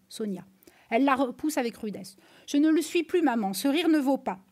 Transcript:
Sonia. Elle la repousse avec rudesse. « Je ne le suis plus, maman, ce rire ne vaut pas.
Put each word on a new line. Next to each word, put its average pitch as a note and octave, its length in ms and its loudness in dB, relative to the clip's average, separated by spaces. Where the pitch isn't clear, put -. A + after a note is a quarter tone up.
Sonia. G#3 340 -8
Elle A#3 160 2
la C#4 100 4
repousse C4+ 420 -2
avec A#3 200 -4
rudesse. « G3 400 -12
Je C#4+ 100 0
ne D#4 120 4
le D#4+ 120 4
suis E4+ 200 -2
plus, E4+ 220 0
maman, A3+ 300 0
ce A3+ 140 -2
rire D#4+ 220 2
ne D#4 80 4
vaut C4 220 2
pas. G#3+ 180 -6